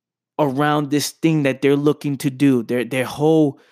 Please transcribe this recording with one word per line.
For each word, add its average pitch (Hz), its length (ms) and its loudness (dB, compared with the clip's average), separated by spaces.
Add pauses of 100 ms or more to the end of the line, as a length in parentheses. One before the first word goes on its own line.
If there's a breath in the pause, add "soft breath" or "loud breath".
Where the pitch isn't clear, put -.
(380)
around 147 520 0
this 143 200 -2
thing 156 340 0
that 135 180 -2
they're 143 140 4
looking 143 420 -2
to 143 120 -4
do. 131 320 2
Their, 120 220 -4
their 123 200 -4
whole, 151 560 0 (120)